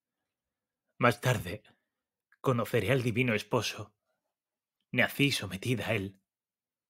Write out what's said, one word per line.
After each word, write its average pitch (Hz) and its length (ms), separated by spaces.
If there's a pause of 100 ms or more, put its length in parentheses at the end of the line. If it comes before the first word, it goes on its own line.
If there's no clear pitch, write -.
(1000)
Más 120 220
tarde, 101 420 (800)
conoceré 117 500
al 135 120
divino 120 320
esposo. - 600 (960)
Nací 127 400
sometida 98 580
a 113 60
él. 95 260 (680)